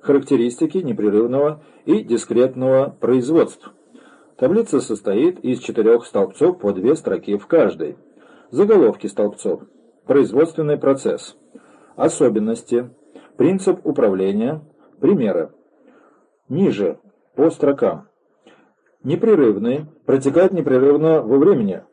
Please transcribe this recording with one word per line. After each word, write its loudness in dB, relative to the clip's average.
Характеристики 0
непрерывного 0
и 0
дискретного 0
производств. -2
Таблица 0
состоит -2
из -6
четырех 0
столбцов -2
по -2
две 0
строки -6
в -8
каждой. 0
Заголовки 2
столбцов. -4
Производственный 0
процесс. -4
Особенности. -2
Принцип 0
управления. -2
Примеры. -2
Ниже, -2
по 2
строкам. -2
Непрерывный. 0
Протекает 2
непрерывно 2
во 0
времени. 2